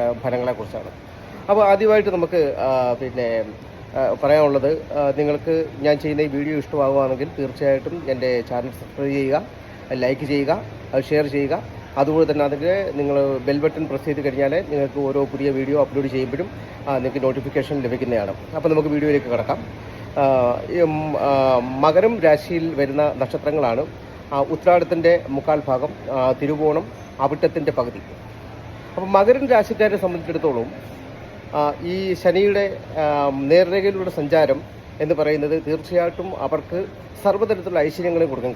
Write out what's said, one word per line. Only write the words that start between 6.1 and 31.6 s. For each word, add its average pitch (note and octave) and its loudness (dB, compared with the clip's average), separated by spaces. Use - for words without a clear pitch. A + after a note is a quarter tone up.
ഈ - -4
വീഡിയോ D3 -2
ഇഷ്ടമാകുകയാണെങ്കിൽ C#3 0
തീർച്ചയായിട്ടും C3+ 0
എൻ്റെ B2+ 0
ചാനൽ B2 -4
സബ്സ്ക്രൈബ് C#3 -4
ചെയ്യുക, C#3 2
ലൈക്ക് C3 0
ചെയ്യുക, C#3+ 0
അത് C3+ 2
ഷെയർ D3+ 2
ചെയ്യുക. C#3+ -2
അതുപോലെ D#3 2
തന്നെ C#3+ 2
അതിൽ C#3+ -4
നിങ്ങൾ C#3+ 0
ബെൽ C#3+ 0
ബട്ടൺ D#3 0
പ്രസ് C3+ -6
ചെയ്ത് D3 -2
കഴിഞ്ഞാൽ C#3 0
നിങ്ങൾക്ക് C#3 -2
ഓരോ C#3 0
പുതിയ C#3 0
വീഡിയോ C#3 2
അപ്ലോഡ് C3+ -2
ചെയ്യുമ്പോഴും, C3 -4
ആ, C#3+ -2
നിങ്ങൾക്ക് C3 -2
നോട്ടിഫിക്കേഷൻ C3+ -2
ലഭിക്കുന്നതാണ്. A#2 -2
അപ്പോൾ D#3+ 0
നമുക്ക് D#3 2
വീഡിയോയിലേക്ക് C#3+ 2
കടക്കാം. A#2+ -2
ആ, C#3 4
ഈ, F3 -2
ഉം, D#3 -2
ആ, C#3+ 4
മകരം F#3 6
രാശിയിൽ D#3+ 4
വരുന്ന C#3+ 2
നക്ഷത്രങ്ങളാണ്, C#3 0
ആ, C#3 0
ഉത്രാടത്തിൻ്റെ E3+ 4
മുക്കാൽ D3+ 2
ഭാഗം, C3 0
ആ, C3 0
തിരുവോണം, D3+ 0
അവിട്ടത്തിൻ്റെ D3+ 0
പകുതി. A#2+ -2
അപ്പം F#3+ -4
മകരം B3 6
രാശിക്കാരെ G#3+ 4
സംബന്ധിച്ചിടത്തോളം, D#3+ -2